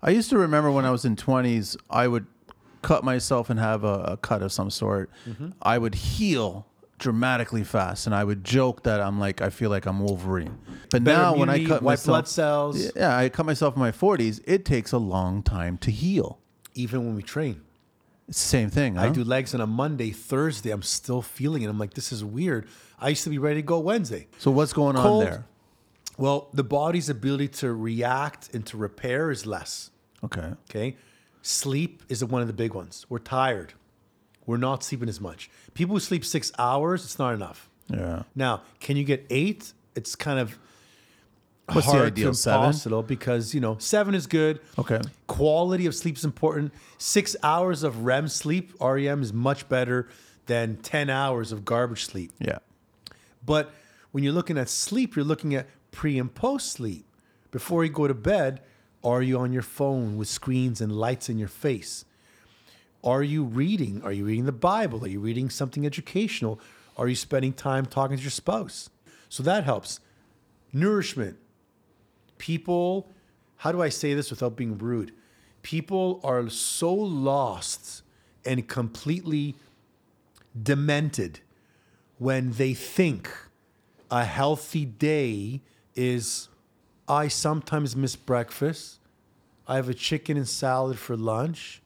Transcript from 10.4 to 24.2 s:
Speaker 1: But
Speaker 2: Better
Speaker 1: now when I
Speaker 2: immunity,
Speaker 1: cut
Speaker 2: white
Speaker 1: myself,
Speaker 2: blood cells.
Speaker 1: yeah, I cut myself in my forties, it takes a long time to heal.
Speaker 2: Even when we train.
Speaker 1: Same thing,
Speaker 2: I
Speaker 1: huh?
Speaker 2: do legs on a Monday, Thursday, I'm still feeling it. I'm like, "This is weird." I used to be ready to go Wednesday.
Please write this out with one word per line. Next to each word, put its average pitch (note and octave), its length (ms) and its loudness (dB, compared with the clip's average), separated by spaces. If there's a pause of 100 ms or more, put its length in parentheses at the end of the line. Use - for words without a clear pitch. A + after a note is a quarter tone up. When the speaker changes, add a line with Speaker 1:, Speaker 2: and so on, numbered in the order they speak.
Speaker 1:
But A#2+ 140 4
Speaker 2:
Better D#3 140 8
Speaker 1:
now F3 180 6
when C3+ 140 4
I C#3 60 4
Speaker 2:
immunity, D#3+ 200 2
Speaker 1:
cut - 80 0
Speaker 2:
white C#3+ 80 6
Speaker 1:
myself, C#3+ 140 2 (100)
Speaker 2:
blood D#3+ 120 2
cells. D3 680 0
Speaker 1:
yeah, C#3+ 220 4
I B2+ 120 4
cut D#3 160 0
myself D3 300 2
in C#3 60 0
my A#2 100 4
forties, A#2 540 2
it F#3+ 200 2
takes B2+ 260 2
a B2+ 60 2
long F#2+ 460 2
time F2+ 360 0
to - 120 0
heal. D3+ 480 0 (340)
Speaker 2:
Even B2 320 -4
when A2+ 120 -2
we G2+ 40 -6
train. A#2+ 400 -4 (680)
Speaker 1:
Same A2+ 400 2
thing, B2 280 2
Speaker 2:
I F#2+ 100 4
Speaker 1:
huh? C#3+ 60 2
Speaker 2:
do B2 120 0
legs B2+ 280 0
on B2 60 -2
a A2 80 0
Monday, B2 440 -2
Thursday, C3 600 -2
I'm G2+ 120 -4
still - 380 -2
feeling C#3 420 -4
it. G#2 40 -2
I'm G#2 100 -4
like, G#2 180 -4
"This - 180 -8
is G#2+ 100 -8
weird." A#2+ 420 -2 (320)
I C3+ 120 0
used D3 160 0
to E3 40 -4
be D3+ 100 -2
ready D3+ 220 2
to D3 60 -6
go E3+ 120 2
Wednesday. D#3+ 480 -2 (100)